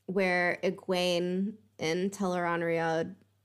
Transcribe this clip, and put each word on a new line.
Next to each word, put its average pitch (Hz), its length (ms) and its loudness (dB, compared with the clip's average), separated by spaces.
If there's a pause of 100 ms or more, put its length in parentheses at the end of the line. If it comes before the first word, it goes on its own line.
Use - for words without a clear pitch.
where 180 580 2
Egwene 180 920 0 (240)
in 180 320 0
Tel'aran'rhiod 170 1040 0 (300)